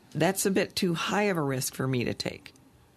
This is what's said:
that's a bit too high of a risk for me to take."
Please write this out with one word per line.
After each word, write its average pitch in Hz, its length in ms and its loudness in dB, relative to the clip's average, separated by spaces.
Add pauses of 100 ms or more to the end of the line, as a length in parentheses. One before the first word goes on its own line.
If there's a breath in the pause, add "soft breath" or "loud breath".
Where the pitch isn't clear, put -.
(140)
that's 180 320 2
a 202 40 4
bit 190 240 0
too 175 200 2
high 196 300 0
of 196 120 2
a 160 60 0
risk 135 320 -2
for 135 120 -2
me 127 180 2
to 104 100 0
take." - 400 -8 (420)